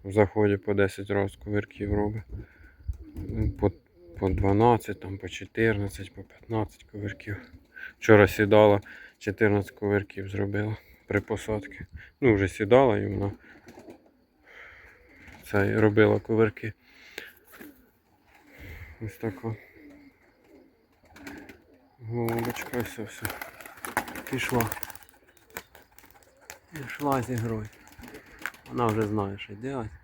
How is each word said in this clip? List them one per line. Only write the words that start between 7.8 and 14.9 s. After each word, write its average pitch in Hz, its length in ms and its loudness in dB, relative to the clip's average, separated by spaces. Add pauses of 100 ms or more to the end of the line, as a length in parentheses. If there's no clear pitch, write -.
Вчора 104 280 10
сідала, 104 540 6 (360)
чотирнадцять 101 540 2
ковирків 101 580 -4
зробила 104 480 -4 (300)
при 101 140 0
посадці. - 640 -8 (360)
Ну, 117 140 4
вже 98 120 2
сідала 110 500 4
і 101 100 -4
вона 101 240 -4 (2250)